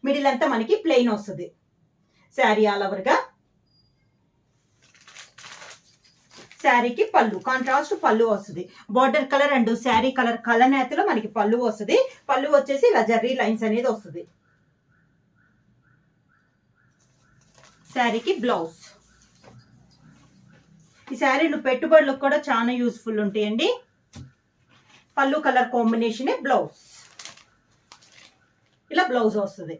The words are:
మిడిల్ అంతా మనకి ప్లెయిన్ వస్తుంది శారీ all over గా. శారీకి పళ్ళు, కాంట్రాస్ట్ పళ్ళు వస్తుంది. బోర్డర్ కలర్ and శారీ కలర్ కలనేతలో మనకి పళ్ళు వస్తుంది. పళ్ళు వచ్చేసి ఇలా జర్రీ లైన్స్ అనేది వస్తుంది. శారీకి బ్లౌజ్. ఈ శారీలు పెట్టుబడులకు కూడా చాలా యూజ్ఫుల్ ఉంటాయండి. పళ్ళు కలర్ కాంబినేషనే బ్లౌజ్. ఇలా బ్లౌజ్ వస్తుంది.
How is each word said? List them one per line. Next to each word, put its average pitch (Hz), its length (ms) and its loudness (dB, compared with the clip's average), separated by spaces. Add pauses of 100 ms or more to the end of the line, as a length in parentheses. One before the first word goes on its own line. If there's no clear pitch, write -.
మిడిల్ 277 240 0
అంతా 262 240 0
మనకి 226 220 0 (100)
ప్లెయిన్ 247 280 2
వస్తుంది 190 320 -10 (920)
శారీ 220 340 2
all 202 140 -4
over 190 220 -6
గా. 285 80 4 (3500)
శారీకి 240 400 2 (100)
పళ్ళు, 208 240 2 (120)
కాంట్రాస్ట్ 262 440 0 (120)
పళ్ళు 226 260 4
వస్తుంది. 185 320 -6 (320)
బోర్డర్ 269 380 2
కలర్ 277 240 2
and 226 120 2 (160)
శారీ 247 320 2
కలర్ 233 220 -2 (100)
కలనేతలో 262 640 2
మనకి 208 260 -4
పళ్ళు 214 300 2
వస్తుంది. 220 320 0 (320)
పళ్ళు 269 260 0
వచ్చేసి 277 340 2
ఇలా 233 200 2
జర్రీ 233 200 0 (120)
లైన్స్ 220 260 -2
అనేది 240 240 -2
వస్తుంది. 175 320 -12 (3750)
శారీకి 240 500 0
బ్లౌజ్. 180 380 -4 (2250)
ఈ - 100 -6
శారీలు 285 360 0 (100)
పెట్టుబడులకు 277 580 4
కూడా 294 140 0 (100)
చాలా 233 200 0 (100)
యూజ్ఫుల్ 226 460 -4
ఉంటాయండి. 214 440 -2 (1500)
పళ్ళు 277 280 0
కలర్ 254 280 2
కాంబినేషనే 233 600 -2 (120)
బ్లౌజ్. 247 320 -2 (2250)
ఇలా 370 180 0
బ్లౌజ్ 226 320 0
వస్తుంది. 170 380 -10